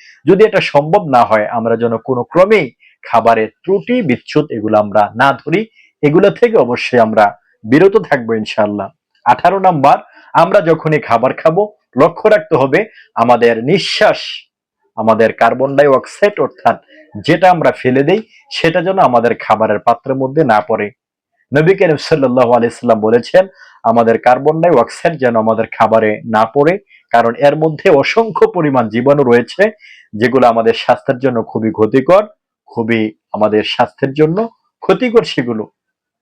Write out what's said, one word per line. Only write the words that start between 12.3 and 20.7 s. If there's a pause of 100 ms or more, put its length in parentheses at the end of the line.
রাখতে
হবে (260)
আমাদের
নিঃশ্বাস, (760)
আমাদের
কার্বন
ডাই
অক্সাইড
অর্থাৎ (480)
যেটা
আমরা
ফেলে
দেই (320)
সেটা
যেন
আমাদের
খাবারের
পাত্রের
মধ্যে
না
পড়ে। (640)